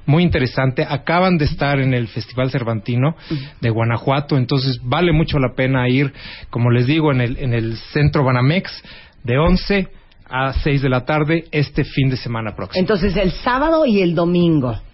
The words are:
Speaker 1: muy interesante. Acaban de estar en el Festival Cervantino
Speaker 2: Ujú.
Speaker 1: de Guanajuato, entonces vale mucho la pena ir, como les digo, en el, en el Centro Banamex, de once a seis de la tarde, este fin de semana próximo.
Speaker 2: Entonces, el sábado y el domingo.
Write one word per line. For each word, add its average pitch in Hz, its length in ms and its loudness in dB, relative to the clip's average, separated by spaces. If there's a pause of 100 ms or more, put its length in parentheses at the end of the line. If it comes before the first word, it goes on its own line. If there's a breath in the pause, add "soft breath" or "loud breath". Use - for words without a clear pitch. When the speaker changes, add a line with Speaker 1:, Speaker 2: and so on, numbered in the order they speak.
Speaker 1:
muy 151 160 4
interesante. 135 680 0
Acaban 170 480 2
de 151 80 2
estar 143 360 0
en 131 120 2
el 120 160 -2
Festival 127 420 -4
Cervantino 123 640 -2 (160 loud breath)
Speaker 2:
Ujú. 156 100 -4 (200 loud breath)
Speaker 1:
de 117 100 0
Guanajuato, 120 680 0
entonces 131 440 0
vale 156 300 0
mucho 156 260 2
la 127 160 0
pena 131 340 0
ir, 135 240 2 (360 loud breath)
como 120 220 0
les 120 160 4
digo, 151 260 2
en 127 80 2
el, 123 180 -2
en 127 140 -2
el 113 240 -2 (160)
Centro 147 320 2
Banamex, 131 460 2 (520 loud breath)
de 120 160 0
once 180 500 2 (400 soft breath)
a 131 340 -2
seis 139 180 2
de 139 80 0
la 127 160 0
tarde, 156 460 0
este 147 340 -2
fin 143 240 0
de 127 80 -2
semana 113 400 -6
próximo. 101 240 -4
Speaker 2:
Entonces, 190 360 0
el 190 140 0
sábado 302 540 0
y 214 160 2
el 175 140 2
domingo. 170 640 2 (160)